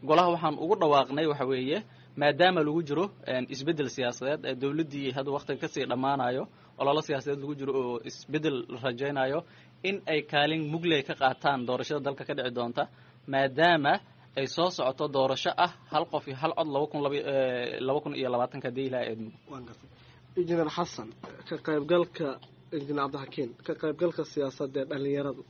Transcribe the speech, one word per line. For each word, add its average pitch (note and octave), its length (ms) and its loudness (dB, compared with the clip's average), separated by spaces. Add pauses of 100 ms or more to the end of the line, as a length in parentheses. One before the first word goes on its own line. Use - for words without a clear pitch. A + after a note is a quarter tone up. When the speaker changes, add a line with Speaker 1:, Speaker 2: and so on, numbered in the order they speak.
Speaker 1:
golaha E3 280 6
waxaan D#3+ 280 0
ugu E3+ 180 2
dhawaaqnay D3 500 4
waxa C#3 200 0
weeye, C3 320 0 (380)
maadaama D3 440 4
lagu D3+ 220 2
jiro, D3 220 0 (220)
een, B2+ 220 -2
isbeddel C#3+ 400 -2
siyaasadeed, B2+ 560 -2
ee C3 100 -2
dowladdii C#3 640 -2
hadda C#3 140 -2
waqtiga C#3 300 -4
ka D#3+ 80 -4
sii C#3 180 -4
dhammaanayo, C3 560 0 (360)
olole C#3+ 240 2
siyaasadeed C#3+ 380 -4
lagu C#3+ 140 -6
jiro C3+ 180 -4
oo B2 320 -2
isbeddel D3+ 520 -4 (120)
la B2+ 140 -10
rajaynayo, C3+ 600 -2 (380)
in G3 240 -2
ay D#3 160 0
kaalin D3+ 480 2
mug E3 140 -2
leh D#3+ 200 4
ka D#3 100 -4
qaataan C3+ 520 2
doorashada B2+ 340 -2
dalka C#3 240 -4
ka D3 100 -4
dhici B2+ 200 -2
doonta, A#2+ 340 -2 (400)
maadaama C#3 640 4 (440)
ay C3+ 100 0
soo F3 240 2
socoto C#3+ 380 0
doorasho C3+ 480 2
ah E3+ 160 4 (180)
hal D#3 200 2
qof D3 160 -4
iyo C3+ 100 -8
hal D#3 180 0
cod D#3+ 140 0
laba C#3+ 180 0
kun D3+ 160 -4
laba, C#3+ 140 0
eh, B2+ 640 0
laba C3+ 200 0
kun D3 140 -8
iyo C3 160 -2
labaatanka B2 380 -2
haddii B2+ 180 -4
Ilaahay B2 260 -2
idmo. A2 180 -8 (200)
Speaker 2:
Waan C3 140 -14
gartay. - 240 -20 (480)
Engineer E3 320 2
Xasan, D3+ 400 -6 (400)
ka D#3+ 80 -6
qaybgalka, D#3 720 0 (440)
Engineer C#3+ 360 -2
Cabdixakiin, C#3 420 -6 (140)
ka E3+ 100 -4
qaybgalka D#3 500 -2
siyaasadda C#3 560 -4
ee C3+ 40 -2
dhalinyaradu C#3 640 -4